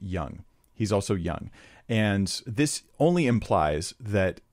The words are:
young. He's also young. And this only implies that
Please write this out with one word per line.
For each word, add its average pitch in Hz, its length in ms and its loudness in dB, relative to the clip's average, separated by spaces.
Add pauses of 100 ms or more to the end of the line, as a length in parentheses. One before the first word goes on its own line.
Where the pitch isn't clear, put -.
young. 90 420 -6 (300)
He's 104 180 -2
also 104 240 2
young. 82 340 -4 (400)
And 104 380 2 (180)
this 131 380 -2 (160)
only 170 280 4
implies 87 720 0
that 101 400 0 (140)